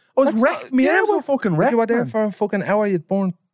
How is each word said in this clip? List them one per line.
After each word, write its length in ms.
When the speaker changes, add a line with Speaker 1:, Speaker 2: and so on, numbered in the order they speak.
Speaker 1:
I 60
was 80
Speaker 2:
That's 120
Speaker 1:
wrecked. 220
Speaker 2:
not, 80
Speaker 1:
My 100
Speaker 2:
yeah, 140
Speaker 1:
arms 120
were 100
Speaker 2:
well, 40
Speaker 1:
fucking 300
Speaker 2:
if 60
Speaker 1:
wrecked, 120
Speaker 2:
you 80
were 80
there 120
Speaker 1:
man. 100
Speaker 2:
for 160
a 80
fucking 320
hour, 240
you'd 180
burn, 260